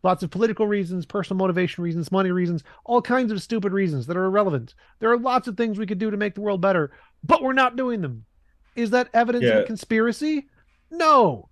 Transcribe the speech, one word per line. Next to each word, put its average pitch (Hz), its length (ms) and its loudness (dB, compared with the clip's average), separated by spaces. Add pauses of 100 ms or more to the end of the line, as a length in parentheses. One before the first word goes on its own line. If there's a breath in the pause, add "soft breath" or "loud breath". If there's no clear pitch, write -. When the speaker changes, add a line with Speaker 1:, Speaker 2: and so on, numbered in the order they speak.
Speaker 1:
Lots 185 200 2
of 170 80 -6
political 220 380 0
reasons, 185 360 -2
personal 196 340 -4
motivation 180 440 0
reasons, 170 300 -4
money 190 180 2
reasons, 175 320 0 (220 loud breath)
all 240 180 2
kinds 247 300 0
of 196 100 -4
stupid 202 300 -4
reasons 165 340 -2
that 170 100 -4
are 185 100 0
irrelevant. 185 500 0 (240 soft breath)
There 226 100 2
are 240 80 4
lots 247 300 0
of 196 80 -8
things 220 240 -2
we 220 60 -4
could 190 120 -4
do 214 140 -2
to 202 40 -4
make 202 200 -4
the 202 60 -10
world 202 180 -2
better, 175 320 2 (320 soft breath)
but 302 180 4
we're 262 100 0
not 254 220 2
doing 240 280 -4
them. 120 220 -8 (520)
Is 233 140 -2
that 247 240 2
evidence 240 320 2
of 233 100 4
a 107 40 4
Speaker 2:
Yeah. - 60 0
Speaker 1:
conspiracy? 233 800 -2 (460)
No. 247 600 4